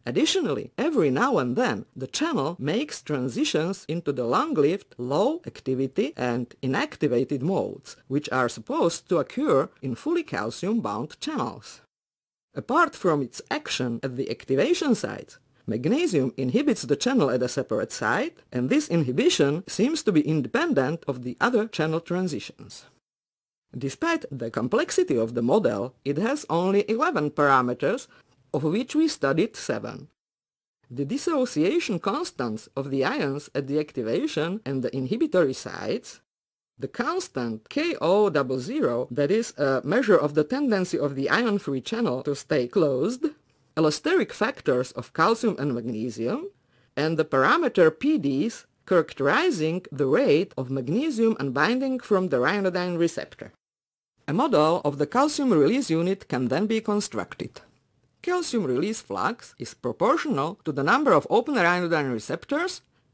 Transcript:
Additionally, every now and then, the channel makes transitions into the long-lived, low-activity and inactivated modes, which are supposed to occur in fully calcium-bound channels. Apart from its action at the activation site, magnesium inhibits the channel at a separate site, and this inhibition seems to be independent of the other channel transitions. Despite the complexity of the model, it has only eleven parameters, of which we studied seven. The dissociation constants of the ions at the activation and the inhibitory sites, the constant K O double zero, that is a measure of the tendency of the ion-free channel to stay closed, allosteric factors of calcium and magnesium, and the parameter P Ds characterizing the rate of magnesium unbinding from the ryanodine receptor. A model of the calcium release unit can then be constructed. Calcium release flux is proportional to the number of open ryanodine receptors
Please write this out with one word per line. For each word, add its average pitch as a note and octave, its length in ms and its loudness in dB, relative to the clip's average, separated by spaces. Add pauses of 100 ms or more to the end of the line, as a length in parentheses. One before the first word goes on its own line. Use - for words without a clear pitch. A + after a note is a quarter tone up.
Additionally, F#3 720 0
every B3 320 2
now G3+ 260 2
and B2+ 180 0
then, F3+ 300 0 (100)
the C3 120 -8
channel F3+ 520 -2
makes G#3 440 -4
transitions D3+ 840 -2
into E3 220 -4
the B2+ 140 -4
long-lived, F#3 720 0
low-activity C#3+ 1200 -2
and B2 460 -4
inactivated C3+ 800 -2
modes, C3 520 -4 (120)
which D3 260 -4
are B2 160 2
supposed G3 580 -2
to F3 120 0
occur D#3+ 500 2 (140)
in C3 120 -6
fully E4 280 -2
calcium-bound A#2+ 1000 -4
channels. E3 600 -8 (720)
Apart D4+ 420 0
from D#3 240 2
its - 300 -6
action C3 520 -4
at B2+ 140 -6
the C3+ 140 -4
activation A#3 640 0
site, - 420 -6 (300)
magnesium D3 720 0
inhibits G#3+ 440 0
the C#3 140 0
channel A#3+ 320 2
at A#2+ 140 0
a B2 60 0
separate A2+ 440 -4
site, E3 460 -2 (120)
and B2+ 200 -2
this D4 180 2
inhibition D#3 800 2
seems C#4+ 380 0
to G#3+ 80 2
be D#3 140 4
independent D#3+ 800 0
of B2+ 160 -4
the B2 160 -8
other A3+ 300 2
channel D#3+ 320 -2
transitions. E3+ 840 -6 (880)
Despite D#4+ 540 -4
the A#2 200 -6
complexity F#3 680 0
of A2+ 160 0
the A#2+ 80 0
model, B2 600 2
it C#3 140 -4
has A#3+ 320 -2
only F#3+ 400 2
eleven A3+ 420 0
parameters, C#3 760 2 (480)
of C#3+ 100 -2
which G3+ 300 -2
we D#4 120 4
studied C#3 480 0
seven. A2+ 540 -8 (840)
The C3 140 -6
dissociation B3 920 0
constants B3 760 -4
of C3+ 140 -4
the C3+ 160 0
ions D3 500 -2
at C3+ 120 -2
the C#3+ 120 -2
activation D#3+ 840 -2
and C3+ 180 -2
the - 140 -4
inhibitory F3 560 0
sites, G#2 720 -8 (560)
the C3+ 100 -6
constant B3 800 -4
K D#4+ 320 -2
O G3 300 4
double C3 280 0
zero, C3+ 520 -2
that C#3+ 200 0
is A3+ 280 0
a C3+ 260 0
measure G#3 320 4
of D3 160 2
the D3+ 120 2
tendency G#3+ 540 0
of C#3+ 160 -2
the C3+ 140 -2
ion-free G3 540 0
channel G3+ 400 -2
to C#3+ 120 -4
stay C3+ 320 0
closed, E3 600 0 (500)
allosteric G3 560 2
factors C3+ 600 0
of - 200 -10
calcium G#3+ 460 2
and C#3 160 -2
magnesium, A#2+ 760 -4 (480)
and D#3 220 0
the D#3 80 0
parameter F3 640 4
P D4+ 240 0
Ds D3 480 -2 (220)
characterizing F3 1080 2
the C#3 140 0
rate F3+ 500 4
of C3 140 -4
magnesium A3 680 0
unbinding A#3 640 0
from F#3 300 0
the C#3 80 2
ryanodine F3+ 600 0
receptor. - 540 -4 (760)
A C#3+ 60 -4
model F3 540 4
of C#3+ 100 0
the C#3+ 100 0
calcium C#4 460 2
release F3+ 380 4
unit F3 380 0
can B2+ 200 0
then E3+ 180 0
be A3 140 0
constructed. - 800 -4 (600)
Calcium E4+ 440 -2
release D#3 360 -2
flux G#2+ 600 -4
is - 140 -12
proportional F3+ 920 0
to D#3 80 -2
the C3+ 100 -4
number A#3+ 300 4
of D3 180 6
open A#3+ 240 2
ryanodine E3+ 580 2
receptors C#4+ 680 -4 (320)